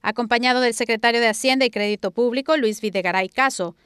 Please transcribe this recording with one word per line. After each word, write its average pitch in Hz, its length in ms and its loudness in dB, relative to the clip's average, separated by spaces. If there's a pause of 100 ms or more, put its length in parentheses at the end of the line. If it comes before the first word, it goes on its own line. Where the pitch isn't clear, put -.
Acompañado 240 520 0
del 240 120 2
secretario 233 480 0
de 233 60 4
Hacienda 262 400 2
y 233 40 2
Crédito 208 420 -2
Público, 254 440 0
Luis 220 240 0
Videgaray 185 480 -2
Caso, 254 460 -2 (120)